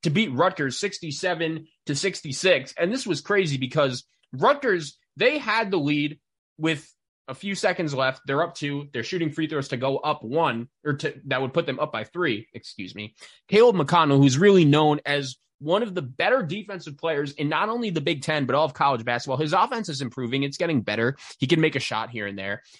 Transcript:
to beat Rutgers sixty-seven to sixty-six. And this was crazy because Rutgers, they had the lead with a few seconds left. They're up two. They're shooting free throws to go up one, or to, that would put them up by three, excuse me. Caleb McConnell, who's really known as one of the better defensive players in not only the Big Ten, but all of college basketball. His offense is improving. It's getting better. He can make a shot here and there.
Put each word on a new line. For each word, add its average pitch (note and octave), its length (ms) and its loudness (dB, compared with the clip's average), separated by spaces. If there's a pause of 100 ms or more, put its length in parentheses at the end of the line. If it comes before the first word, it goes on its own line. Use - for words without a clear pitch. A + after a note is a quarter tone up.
to E3+ 80 0
beat F3+ 200 0
Rutgers D3 480 0
sixty-seven E3 880 -4 (200)
to D3 80 -2
sixty-six. D#3 840 0
And F3 140 0
this C4 160 -6
was D3 140 -4
crazy F#3 360 0
because C3 480 -2 (260)
Rutgers, F#3+ 680 0 (200)
they C#4 220 2
had A3 320 -2
the G3 60 0
lead D3 420 -2 (400)
with D#3 280 -2 (400)
a C3+ 60 -12
few G3 220 -6
seconds F3+ 400 -2
left. C3 320 0
They're C#3+ 160 0
up E3+ 100 -4
two. C#3+ 400 -6
They're A#2+ 80 -4
shooting E3 300 -4
free D#3 160 -4
throws D3 220 -6
to C3+ 80 -4
go C3+ 200 -2
up D3 260 -4
one, B2 440 -2 (180)
or D3 80 0
to, C#3+ 220 -4 (100)
that C3 160 -2
would C3 120 -4
put E3 120 0
them C3 140 -4
up D3+ 120 -2
by A2 120 -6
three, B2 500 -2
excuse G#2 400 -14
me. G#2+ 220 -14 (320)
Caleb A3 280 6
McConnell, D#3 420 4
who's C#3 200 6
really F#3+ 280 8
known D3 380 6
as C#3 340 -4 (220)
one F3 240 0
of G3 120 -6
the F3 60 -2
better F#3 420 0
defensive F3+ 540 -10
players D3 340 -2
in D3 160 -4
not E3 220 0
only A#3 200 -4
the E3 120 -2
Big C#3+ 200 -2
Ten, D3+ 240 -2
but B2+ 80 0
all D3+ 120 4
of C#3 80 -4
college C3+ 320 0
basketball. B2 320 -2
His D#3 160 -2
offense A3 340 0
is C#3 140 -8
improving. B2+ 420 -4
It's C#3 140 -6
getting D#3 240 0
better. A2+ 340 0 (240)
He C3+ 80 0
can D#3+ 140 4
make D#3 160 2
a - 20 0
shot A2 300 -4
here A2 180 -8
and G2+ 100 -8
there. G2 260 -6 (160)